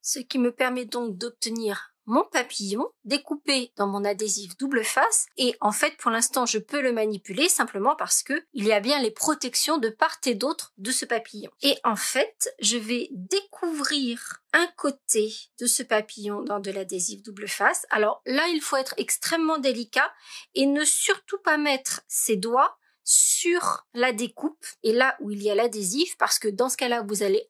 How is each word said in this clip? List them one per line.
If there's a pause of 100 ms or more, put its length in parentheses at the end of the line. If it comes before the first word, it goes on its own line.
Ce
qui
me
permet
donc
d'obtenir (140)
mon
papillon (160)
découpé
dans
mon
adhésif
double
face (100)
et
en
fait
pour
l'instant
je
peux
le
manipuler
simplement
parce
que
il
y
a
bien
les
protections
de
part
et
d'autre
de
ce
papillon. (120)
Et
en
fait
je
vais
découvrir (100)
un (100)
côté (280)
de
ce
papillon
dans
de
l'adhésif
double
face.
Alors
là
il
faut
être
extrêmement
délicat (420)
et
ne
surtout
pas
mettre
ses
doigts (280)
sur
la
découpe (180)
et
là
où
il
y
a
l'adhésif
parce
que
dans
ce
cas-là
vous
allez